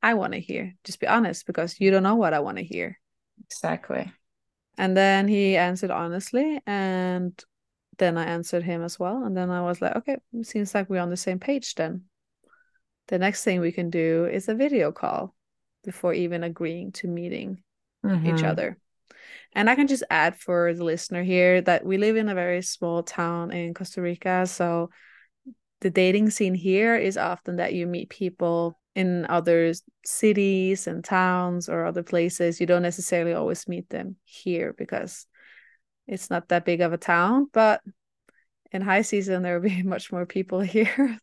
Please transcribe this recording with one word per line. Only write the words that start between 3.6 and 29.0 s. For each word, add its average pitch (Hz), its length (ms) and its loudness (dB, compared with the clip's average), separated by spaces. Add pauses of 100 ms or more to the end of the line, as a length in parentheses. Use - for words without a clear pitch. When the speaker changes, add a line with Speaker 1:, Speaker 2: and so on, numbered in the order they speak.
Speaker 1:
And 185 180 0
then 196 320 6
he 202 300 4
answered 180 340 0
honestly, 240 760 -2
and 185 680 -2 (640)
then 175 200 2
I 165 80 -2
answered 170 380 -4
him 170 200 -4
as 175 140 -8
well. 208 260 -4
And 196 140 -4
then 180 140 -2
I 180 100 -2
was 175 200 -2
like, - 160 0
"Okay, 269 200 -4 (260)
seems 208 300 -6
like 196 160 -2
we're 185 120 -2
on 175 100 -2
the 180 60 -4
same 185 220 -4
page 277 360 -4
then." 175 300 -4 (1000)
The 185 120 0
next 196 240 0
thing 185 160 2
we 170 120 0
can 175 180 -4
do 165 360 2
is 190 220 -4
a 220 80 0
video 240 360 2
call - 440 -6 (480)
before 180 300 -2
even 170 300 -2
agreeing 170 500 -6
to - 140 -8
meeting 175 540 -6 (420)
each 202 60 0
Speaker 2:
Mm-hmm. 165 360 2
Speaker 1:
other. - 340 -2 (760)
And 214 160 2
I 254 60 4
can 285 120 4
just 262 220 0
add 160 260 2
for 175 380 2
the 170 100 -6
listener 175 380 -2
here 180 400 6
that 180 240 4
we 190 120 0
live 214 180 2
in 214 140 0
a 202 40 -2
very 180 280 -2
small 170 420 -4
town 170 480 -4
in 170 220 -4
Costa - 280 -8
Rica. 180 460 0
So 170 420 -2 (920)
the 190 100 2
dating 190 400 4
scene 185 240 0
here 196 400 2
is 190 220 0
often 180 400 -4
that 175 160 -2
you 175 120 -2
meet 175 240 -6
people 170 680 -2 (160)
in 180 340 0